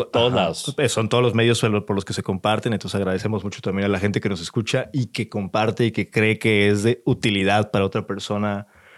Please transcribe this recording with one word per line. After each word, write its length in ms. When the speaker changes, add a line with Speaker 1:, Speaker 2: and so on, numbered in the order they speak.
Speaker 1:
por, 80
Speaker 2:
todos 220
Speaker 1:
ajá, 100
Speaker 2:
lados. 360
Speaker 1:
eh, 100
son 200
todos 160
los 100
medios 260
por 340
los 100
que 80
se 100
comparten, 520
entonces 220
agradecemos 460
mucho 200
también 240
a 20
la 100
gente 220
que 80
nos 140
escucha 500
y 140
que 220
comparte 580
y 60
que 180
cree 280
que 300
es 140
de 240
utilidad 640
para 160
otra 200
persona 600